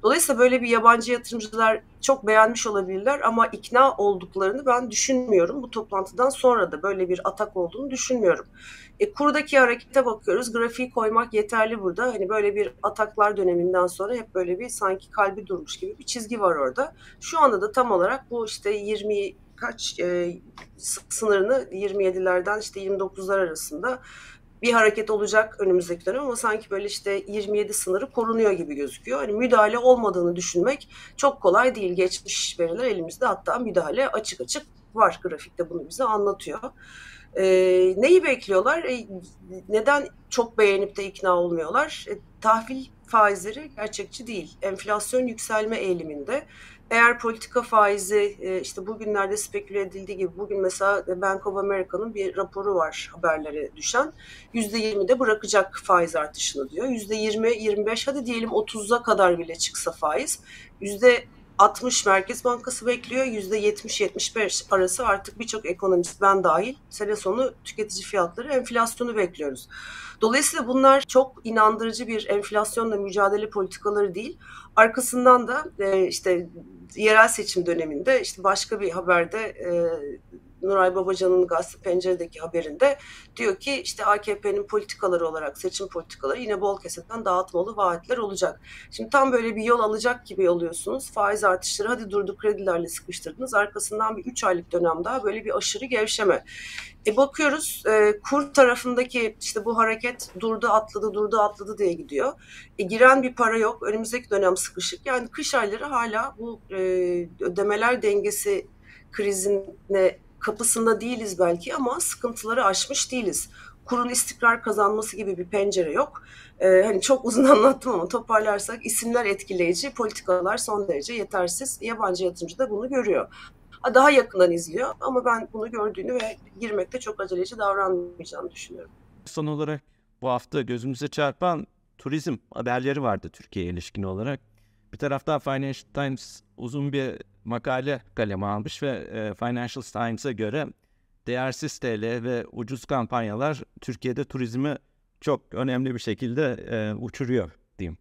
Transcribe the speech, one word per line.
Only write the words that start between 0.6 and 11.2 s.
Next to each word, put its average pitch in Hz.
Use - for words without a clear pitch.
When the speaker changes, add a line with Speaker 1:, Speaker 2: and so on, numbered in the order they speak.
Speaker 1:
bir 240
yabancı 233
yatırımcılar 220
çok 262
beğenmiş 220
olabilirler 202
ama 226
ikna 247
olduklarını 196
ben 247
düşünmüyorum. 240
Bu 240
toplantıdan 214
sonra 240
da 151
böyle 190
bir 180
atak -
olduğunu 208
düşünmüyorum. 220
E, 208
kurdaki 294
harekete 247
bakıyoruz. 226
Grafiği 240
koymak 226